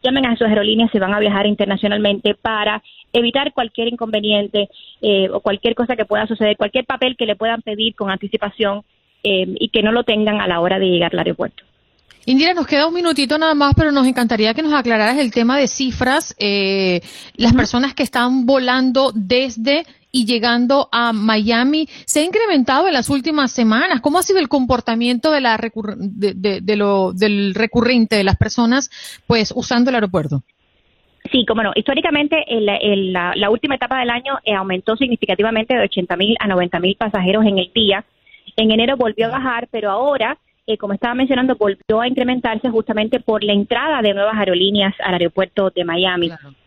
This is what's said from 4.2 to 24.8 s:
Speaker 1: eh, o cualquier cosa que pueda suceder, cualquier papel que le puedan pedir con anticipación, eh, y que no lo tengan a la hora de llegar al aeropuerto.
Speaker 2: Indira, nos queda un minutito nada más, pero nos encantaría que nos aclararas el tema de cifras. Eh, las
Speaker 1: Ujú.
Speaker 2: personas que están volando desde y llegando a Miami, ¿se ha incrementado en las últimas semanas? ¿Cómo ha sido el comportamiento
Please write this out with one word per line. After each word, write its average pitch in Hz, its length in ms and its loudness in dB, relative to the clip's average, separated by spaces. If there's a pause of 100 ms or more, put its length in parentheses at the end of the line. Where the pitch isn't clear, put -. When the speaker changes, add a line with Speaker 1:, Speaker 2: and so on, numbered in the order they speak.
Speaker 1:
eh, 196 320 2
o 196 80 -4
cualquier 226 340 -2
cosa 240 220 -2
que 220 80 -2
pueda 208 220 -2
suceder, 214 320 0
cualquier 233 260 -2
papel 254 320 -4
que 233 100 -4
le 208 100 -2
puedan 226 260 -4
pedir 220 320 -4
con 202 160 -6
anticipación, 202 720 -6 (400)
eh, 190 240 0 (120)
y 226 120 -4
que 220 120 0
no 214 100 2
lo 240 120 0
tengan 214 360 0
a 196 60 -2
la 175 140 0
hora 185 180 0
de 190 80 0
llegar 170 280 2
al 175 60 -2
aeropuerto. - 440 -4 (600)
Speaker 2:
Indira, 302 280 4
nos 330 120 -2
queda 294 200 2
un 330 80 -2
minutito 302 440 0
nada 320 160 2
más, 285 200 4
pero 311 180 4
nos 269 140 4
encantaría 233 460 2
que 311 100 -4
nos 302 120 2
aclararas 233 440 2
el 254 140 0
tema 240 260 2
de 262 100 2
cifras. - 680 -2
Eh, 196 640 0 (360)
las 233 160 4
Speaker 1:
Ujú. 254 60 4
Speaker 2:
personas 247 360 0
que - 80 -4
están 247 440 0
volando 262 680 2
desde 247 680 0 (260)
y 247 160 0
llegando 240 680 2
a 233 200 0
Miami, 226 760 2 (180)
¿se - 140 2
ha 302 40 2
incrementado 349 640 2
en 349 80 2
las 240 160 -2
últimas 285 400 0
semanas? 247 500 2
¿Cómo 294 180 2
ha 370 40 2
sido 381 160 2
el 302 100 0
comportamiento 240 840 0